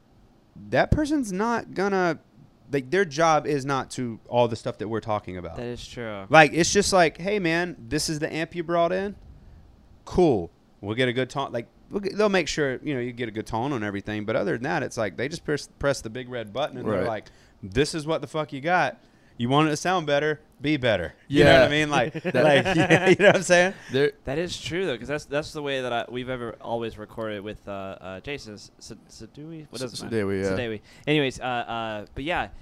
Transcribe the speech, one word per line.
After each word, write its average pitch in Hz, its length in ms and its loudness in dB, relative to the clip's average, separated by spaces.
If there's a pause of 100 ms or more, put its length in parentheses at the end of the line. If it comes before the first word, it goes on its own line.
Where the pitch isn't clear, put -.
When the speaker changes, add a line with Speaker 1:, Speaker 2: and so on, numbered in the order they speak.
(680)
Speaker 1:
that 131 220 2
person's 285 420 0
not 220 400 -2
gonna, 185 460 0 (520)
like, 131 200 -2
their 185 160 2
job 151 400 2
is 143 180 0
not 135 280 -2
to 120 360 -6
all 120 180 4
the 113 100 -2
stuff - 220 -8
that 101 100 -6
we're 110 120 -2
talking 104 380 -4
about. 85 180 -12
Speaker 2:
That 120 100 -8
is 120 220 -10
true. 107 400 -12
Speaker 1:
Like, 151 240 10
it's 165 180 2
just 202 220 2
like, 175 240 4
"Hey, 202 220 -2
man, 170 360 -2 (140)
this 151 220 -2
is 156 80 -4
the 156 140 -4
amp 160 220 -4
you 170 80 -6
brought 170 300 0
in? 196 240 -4 (880)
Cool. 123 460 4 (320)
We'll 104 140 -4
get 127 120 2
a 123 60 0
good 127 160 -2
tone." 139 200 -6
Like, 120 160 -6 (240)
we'll 196 100 -4
get, 190 160 -6
they'll 208 120 4
make 190 200 2
sure, 135 340 -2
you 147 120 -4
know, 123 60 -4
you 123 120 -4
get 120 160 -8
a 107 40 -10
good 104 140 -6
tone 120 260 -4
on 113 100 -4
everything. 104 440 -4
But 110 100 0
other 185 160 0
than 120 120 -4
that, 160 180 -2
it's - 160 -8
like, 104 180 -2
they 117 120 -2
just 165 160 -12
press, 147 240 -4 (100)
press 139 240 0
the 117 80 -8
big 123 180 -10
red 117 240 -8
button, 131 260 -6
and 117 80 -6
they're 104 140 0
Speaker 3:
Right. 92 80 0
Speaker 1:
like, 107 220 -6 (320)
"This 120 320 0
is 151 120 -6
what 156 140 -2
the 143 60 -10
fuck 156 260 -6
you 139 80 -10
got. 160 380 0 (400)
You 117 120 0
want 151 180 6
it 147 40 0
to 147 40 -2
sound 175 300 0
better? 147 340 0 (220)
Be 147 160 0
better." 104 360 0 (140)
You 143 160 6
know - 80 10
what 135 80 10
I 127 40 8
Speaker 3:
Yeah. - 60 4
Speaker 1:
mean? 147 200 2
Like, 143 220 2
Speaker 3:
<laughs> 160 100 -8
That 147 220 2
Speaker 1:
like, 143 200 6
<laughs> 190 120 2
yeah, 175 340 6
you 175 80 8
know 196 80 8
what 185 100 8
I'm 190 60 0
saying? 180 320 4 (180)
Speaker 3:
There 143 200 2 (120)
Speaker 2:
That 135 140 -4
is 175 200 -4
true 170 280 -4
though, 135 100 -2
'cause 113 120 -10
that's, 147 180 -6
that's 147 260 -4
the 156 80 -8
way 139 220 -2
that 123 100 -2
I, 117 160 0
we've 123 220 -6
ever 120 300 -6
always 113 360 -6
recorded 107 480 -8
with, 104 240 -12
uh, - 20 -8 (300)
uh, 92 200 -12
Jason 120 340 -12
S-, - 240 -20
S-, - 160 -18 (160)
Sadui. 151 580 -18
What 120 140 -12
Speaker 3:
S-, 120 100 -8
Speaker 2:
is 110 100 -12
it? 101 80 -10
Speaker 3:
Sadui, 98 320 -2
yeah. 95 140 0
Speaker 2:
Sadui. 113 240 -6 (260)
Anyways, 143 320 0
uh, - 40 -12
uh, 113 720 -6
but 139 100 -10
yeah, 147 240 -4 (140)